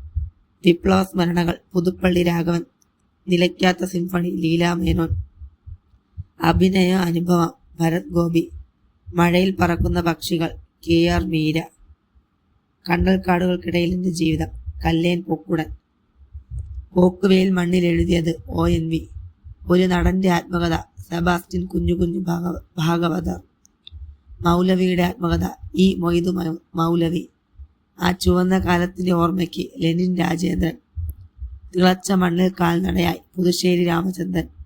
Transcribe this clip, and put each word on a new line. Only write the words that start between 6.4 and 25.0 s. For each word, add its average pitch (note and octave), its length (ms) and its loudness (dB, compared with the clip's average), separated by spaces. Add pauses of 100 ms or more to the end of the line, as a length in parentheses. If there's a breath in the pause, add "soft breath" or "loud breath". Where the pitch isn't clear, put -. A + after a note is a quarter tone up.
അനുഭവം F3 600 0 (260)
ഭരത് E3 320 -2
ഗോപി. E3+ 400 0 (640)
മഴയിൽ F3 460 2
പറക്കുന്ന F3 420 0
പക്ഷികൾ E3 560 -4 (320)
കെ E3+ 160 4
ആർ F3 200 2
മീര. D#3 340 0 (1300)
കണ്ടൽക്കാടുകൾക്കിടയിൽ F3+ 1040 0
എൻ്റെ F3+ 160 -2
ജീവിതം D#3+ 380 -2 (380)
കല്ലേൻ F3 360 0
പൊക്കുടൻ. E3 540 -4 (1160)
പോക്കുവെയിൽ F#3 560 4
മണ്ണിൽ F3+ 360 0
എഴുതിയത് E3+ 600 0
ഒ E3+ 200 -2
എൻ E3 220 0
വി. E3 180 -4 (640)
ഒരു F3+ 140 4
നടന്റെ F3+ 460 2
ആത്മകഥ E3+ 460 0 (340)
സെബാസ്റ്റ്യൻ F3 560 -2
കുഞ്ഞു F3 280 -2
കുഞ്ഞു F3 260 -2
ഭാഗ-, E3+ 420 -4 (160)
ഭാഗവതർ. E3+ 640 -2 (1000)
മൗലവിയുടെ F3+ 640 2